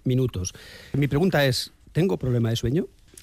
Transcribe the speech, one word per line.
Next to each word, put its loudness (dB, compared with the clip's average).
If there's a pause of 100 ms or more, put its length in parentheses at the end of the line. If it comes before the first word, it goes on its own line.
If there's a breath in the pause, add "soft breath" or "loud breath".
minutos. -2 (400 loud breath)
Mi 0
pregunta 2
es, -2 (200)
¿tengo 0
problema 0
de 0
sueño?". -2 (360)